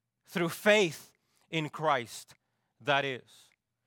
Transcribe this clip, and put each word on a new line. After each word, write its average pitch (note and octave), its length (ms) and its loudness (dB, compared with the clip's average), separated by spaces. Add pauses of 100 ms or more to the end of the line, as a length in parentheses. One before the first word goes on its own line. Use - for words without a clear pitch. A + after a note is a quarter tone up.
(280)
through F3 220 -2
faith G#3 640 2 (360)
in D#3 200 -4
Christ, C#3+ 680 -4 (460)
that C#3 240 0
is. C3 180 -8 (640)